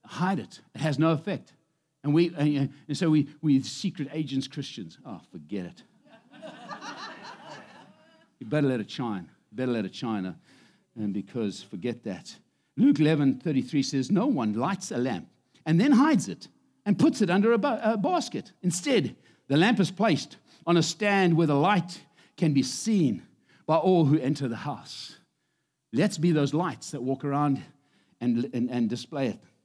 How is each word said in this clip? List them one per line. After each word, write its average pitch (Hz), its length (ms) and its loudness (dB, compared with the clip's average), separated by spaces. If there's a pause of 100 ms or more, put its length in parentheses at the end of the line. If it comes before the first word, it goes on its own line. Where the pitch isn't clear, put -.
Hide 180 340 -4
it. - 200 -14 (140)
It - 80 -10
has 143 180 0
no 160 120 4
effect. - 420 -4 (500)
And 147 100 0
we, 175 220 2
and, 143 380 0 (160)
and 139 80 -4
so 170 120 0
we, 151 200 4 (120)
we 139 200 4
secret - 500 -6
agents 135 380 -4
Christians. 104 560 -12
Oh, 92 160 -14 (100)
forget 87 340 -10
it. - 180 -18 (500)
<laughs> - 80 -20 (2000)
You 113 80 -14
better 147 200 2
let 127 140 0
it 98 100 -10
shine. 107 380 -6 (220)
You 104 40 -20
better 127 160 -4
let 110 140 -2
it 92 100 -10
shine. 107 300 -6
Uh, 90 80 -8 (640)
and 104 160 -4
because, 101 500 -6
forget 113 400 -10
that. 92 320 -12 (400)
Luke 269 240 4
eleven 147 400 2
thirty-three 135 440 -2
says, 135 280 -2
"No 208 160 2
one 123 260 0
lights 180 380 -4
a 151 60 -4
lamp 120 320 -4 (360)
and 165 140 4
then 285 140 6
hides 262 340 4
it - 220 -12 (360)
and 202 140 2
puts 320 220 4
it 175 80 2
under 202 240 4
a 233 40 2
ba-, 254 240 0
a 226 160 0
basket. 320 540 -4 (100)
Instead, 180 540 0 (320)
the 139 80 2
lamp 196 240 4
is 170 100 2
placed 190 460 0 (320)
on 170 100 4
a 156 60 4
stand 196 540 2
where 165 100 4
the 147 80 2
light 175 460 2 (360)
can 156 160 2
be 139 100 4
seen 170 580 0 (440)
by 156 100 2
all 170 300 4
who 143 140 4
enter 139 280 -2
the 113 100 -4
house." - 580 -12 (760)
Let's 202 240 0
be 170 140 2
those 147 220 2
lights 156 380 -4
that 135 100 -8
walk 135 220 -4
around 143 380 0 (580)
and, 120 340 0
and, 123 160 -2
and 120 200 -2
display 131 380 -4
it. 101 120 -6 (260)